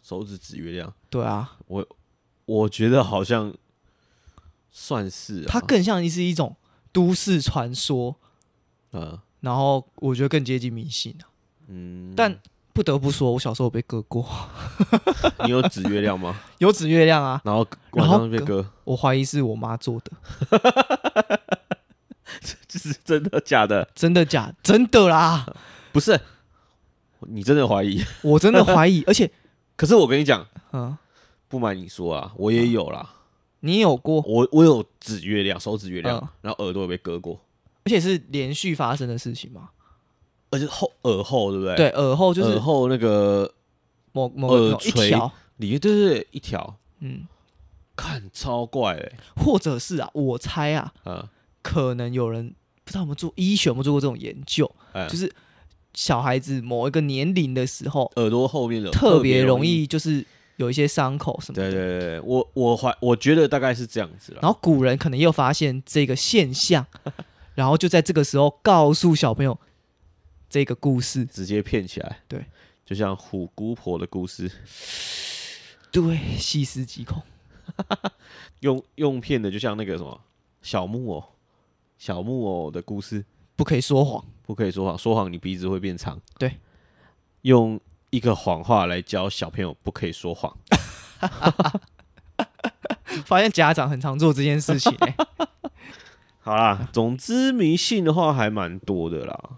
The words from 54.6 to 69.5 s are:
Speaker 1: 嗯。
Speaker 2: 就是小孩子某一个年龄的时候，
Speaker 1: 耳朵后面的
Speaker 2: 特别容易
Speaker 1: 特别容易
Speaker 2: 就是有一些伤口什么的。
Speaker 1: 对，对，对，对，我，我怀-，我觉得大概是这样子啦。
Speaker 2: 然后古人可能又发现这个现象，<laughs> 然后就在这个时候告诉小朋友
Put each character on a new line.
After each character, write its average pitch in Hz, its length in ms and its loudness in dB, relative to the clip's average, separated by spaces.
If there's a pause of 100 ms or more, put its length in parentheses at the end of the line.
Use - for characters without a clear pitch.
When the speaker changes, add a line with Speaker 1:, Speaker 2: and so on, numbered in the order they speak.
Speaker 1:
嗯。 95 160 -6
Speaker 2:
就 165 80 -8
是 185 120 -6 (640)
小 123 280 -2
孩 131 180 0
子 131 220 -6
某 120 260 -4
一 143 40 -2
个 156 100 0
年 143 340 -2
龄 143 180 0
的 127 140 -2
时 - 220 -8
候， 143 260 -2
Speaker 1:
耳 117 140 2
朵 123 180 2
后 127 220 -2
面 113 120 -4
的 98 100 -6
Speaker 2:
特 196 280 6
别 - 0 -
容 - 0 -
易 - 0 -
Speaker 1:
特 - 20 4
别 127 220 4
容 131 220 4
易 165 200 2
Speaker 2:
就 156 140 -4
是 151 260 -2 (300)
有 123 140 -4
一 127 40 -4
些 147 140 2
伤 139 300 -2
口 - 240 -6
什 - 120 -14
么 95 80 -4
的。 95 80 -2
Speaker 1:
对， 95 120 -2
对， 90 180 -4
对， 87 120 -4
对， 82 100 -8
我， 127 320 0
我 120 240 2
怀-， - 120 -2 (120)
我 123 120 4
觉 139 220 4
得 160 100 6
大 139 140 0
概 127 140 0
是 120 120 -6
这 113 140 -8
样 92 180 -4
子 - 140 -20
啦。 - 100 -18
Speaker 2:
然 170 80 4
后 220 120 2
古 156 200 4
人 131 160 2
可 160 120 -2
能 131 100 -4
又 160 100 6
发 139 220 2
现 135 340 -2
这 147 200 2
个 127 100 -2
现 160 380 2
象， 151 320 0 (340)
<laughs> - 340 -20
然 131 140 0
后 151 100 4
就 180 120 2
在 165 120 6
这 170 120 -2
个 151 100 2
时 139 140 -2
候 143 260 4
告 160 300 6
诉 165 200 4
小 139 200 2
朋 143 100 -2
友 131 160 -2 (880)